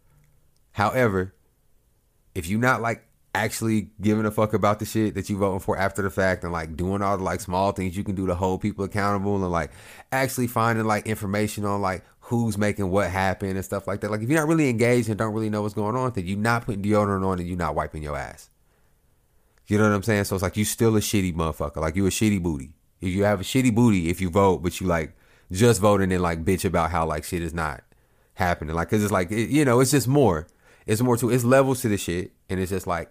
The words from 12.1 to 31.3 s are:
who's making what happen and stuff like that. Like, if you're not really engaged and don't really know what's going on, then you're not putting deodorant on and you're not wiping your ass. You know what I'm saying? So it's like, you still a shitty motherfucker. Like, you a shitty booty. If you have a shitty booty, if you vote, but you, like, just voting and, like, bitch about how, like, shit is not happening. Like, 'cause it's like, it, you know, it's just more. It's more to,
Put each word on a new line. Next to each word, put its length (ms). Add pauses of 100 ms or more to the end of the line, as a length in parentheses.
who's 400
making 320
what 180
happen 460
and 100
stuff 220
like 140
that. 100
Like, 120
if 60
you're 120
not 80
really 200
engaged 400
and 80
don't 160
really 160
know 140
what's 120
going 200
on, 180
then 140
you're 120
not 280
putting 160
deodorant 420
on 140
and 80
you're 100
not 200
wiping 260
your 140
ass. 340 (1160)
You 100
know 60
what 100
I'm 80
saying? 220
So 100
it's 80
like, 140
you 80
still 320
a 40
shitty 320
motherfucker. 440
Like, 180
you 120
a 40
shitty 320
booty. 300 (280)
If 100
you 120
have 180
a 40
shitty 280
booty, 380
if 100
you 80
vote, 360
but 160
you, 80
like, 280 (360)
just 280
voting 300
and, 100
like, 240
bitch 200
about 260
how, 160
like, 160
shit 200
is 120
not 300 (500)
happening. 400
Like, 160
'cause 140
it's 80
like, 180
it, 200
you 140
know, 140
it's 140
just 160
more. 400 (380)
It's 140
more 180
to, 120